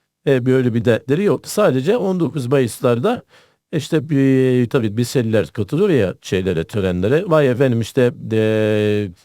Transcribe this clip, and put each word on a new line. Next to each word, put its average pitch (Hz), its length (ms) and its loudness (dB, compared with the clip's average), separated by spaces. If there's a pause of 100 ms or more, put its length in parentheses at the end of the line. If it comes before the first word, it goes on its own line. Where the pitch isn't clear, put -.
(280)
e, 131 180 2
böyle 127 280 2
bir 117 120 -2
dertleri 127 380 0
yoktu. 170 260 -2
Sadece 170 480 0
on 190 220 -2
dokuz 135 280 -4
Mayıs'larda 131 760 0 (480)
işte 156 380 -4
bir, 131 600 2
tabii 110 280 -2
liseliler 113 500 0
katılıyor 147 420 -2
ya 117 320 2
şeylere, 92 420 -2
törenlere. 98 640 -2
Vay 156 220 2
efendim 123 320 0
işte, 123 320 0 (180)
e, 107 800 0 (160)